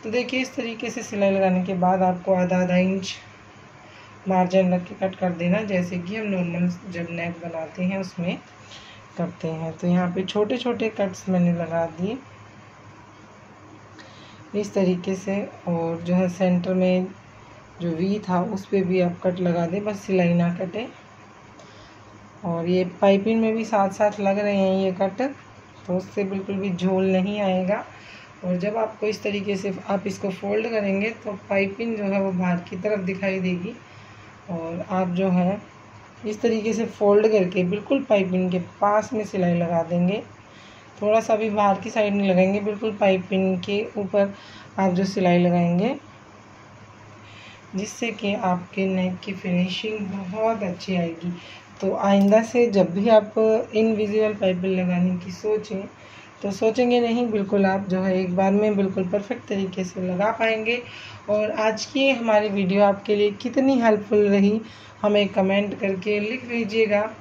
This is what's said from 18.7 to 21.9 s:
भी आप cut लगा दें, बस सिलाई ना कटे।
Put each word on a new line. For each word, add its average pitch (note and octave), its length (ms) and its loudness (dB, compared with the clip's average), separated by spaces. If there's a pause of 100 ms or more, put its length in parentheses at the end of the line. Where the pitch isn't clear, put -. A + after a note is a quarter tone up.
भी F#3 200 2
आप F3 220 0
cut F3+ 160 0
लगा F3 280 0
दें, G3 180 -4
बस G#3 140 -6
सिलाई F3 340 2
ना E3+ 200 4
कटे। G3 340 -6 (1600)